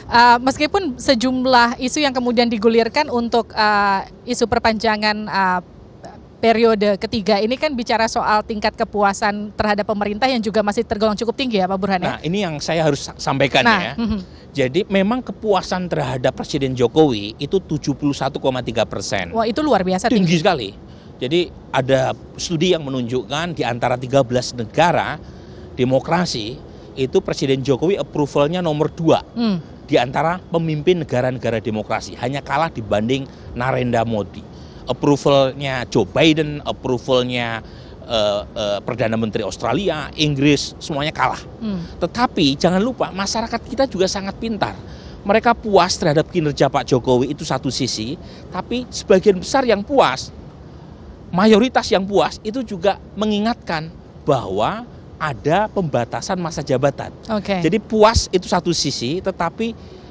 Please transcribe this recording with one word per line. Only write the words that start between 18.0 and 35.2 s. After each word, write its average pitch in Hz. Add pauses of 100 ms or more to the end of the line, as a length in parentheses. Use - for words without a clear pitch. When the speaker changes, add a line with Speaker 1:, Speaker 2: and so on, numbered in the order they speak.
Speaker 2:
satu 135
koma 127
tiga 117
persen. 98
Speaker 1:
Wah, 226
itu 302
luar 226
biasa 185
Speaker 2:
Tinggi 196
Speaker 1:
tinggi. 170
Speaker 2:
sekali. 151 (480)
Jadi 156 (240)
ada 131 (240)
studi 175
yang 156
menunjukkan 127
di 139
antara 120
tiga 131
belas 123
negara 123 (560)
demokrasi, 131 (400)
itu 131
Presiden 135
Jokowi 139
approvalnya 147
nomor 156
dua 151 (120)
Speaker 1:
Hmm. 220 (280)
Speaker 2:
di 143
antara 143 (120)
pemimpin 160
negara-negara 123
demokrasi. 107
Hanya 135
kalah 151
dibanding 113 (280)
Narendra 123
Modi. 104 (480)
Approvalnya 135